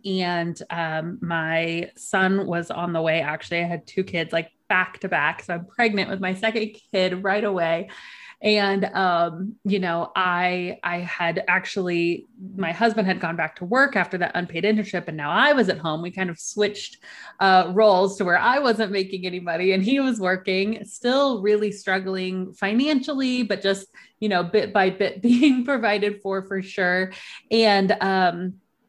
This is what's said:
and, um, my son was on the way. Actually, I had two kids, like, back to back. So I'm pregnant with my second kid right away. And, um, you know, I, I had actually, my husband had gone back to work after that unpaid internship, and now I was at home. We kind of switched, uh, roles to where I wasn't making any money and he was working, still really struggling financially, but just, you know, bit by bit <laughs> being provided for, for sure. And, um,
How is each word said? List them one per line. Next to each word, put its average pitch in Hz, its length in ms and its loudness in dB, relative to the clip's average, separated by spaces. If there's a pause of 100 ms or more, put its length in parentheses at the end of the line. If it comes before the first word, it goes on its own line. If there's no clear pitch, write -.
and, 175 560 -2 (120)
um, 165 500 -4
my 165 760 -2
son 190 520 0
was 170 240 -4
on 175 240 -4
the 160 80 0
way. 160 180 2
Actually, 156 400 -4
I 170 60 -2
had 170 200 -8
two 190 180 -4
kids, 165 280 -6
like, 165 160 -2 (220)
back 185 300 0
to 190 80 -6
back. 160 340 -2
So 180 100 -8
I'm 170 140 -6
pregnant 208 420 0
with 190 120 -6
my 185 120 -2
second 220 420 -4 (160)
kid 185 320 0
right 202 220 0
away. 175 460 0 (520)
And, 196 440 2
um, 175 800 0
you 196 160 0
know, 170 360 -2
I, 180 640 0
I 175 180 -4
had 175 460 -4
actually, 175 760 0 (320)
my 170 160 -2
husband 214 340 2
had 185 140 0
gone 170 160 -4
back 160 200 -4
to 180 100 -10
work 262 300 2
after 185 200 0
that 175 180 -2
unpaid 170 300 -4
internship, 208 440 0
and 156 80 -8
now 147 140 -4
I 247 220 6
was 233 160 4
at 175 80 0
home. 160 240 -4
We 175 100 -6
kind 185 200 -4
of 165 80 -10
switched, - 640 -4 (360)
uh, 185 340 6
roles 196 420 6
to 202 80 0
where 175 140 4
I 247 200 4
wasn't 220 340 2
making 190 340 -4
any 180 140 -6
money 175 320 0
and 196 100 2
he 269 180 2
was 247 200 0
working, 190 640 0
still 254 560 0
really 208 280 2
struggling 185 840 -4
financially, 262 880 0
but 202 180 -2
just, 196 280 -2 (320)
you 214 100 -2
know, 180 120 2
bit 202 300 0
by 190 160 4
bit 185 340 -2
<laughs> - 0 -
being 247 440 4
provided 208 560 0
for, 190 240 -2
for 190 160 -4
sure. 185 500 -2 (380)
And, 202 500 4
um, 185 540 0 (340)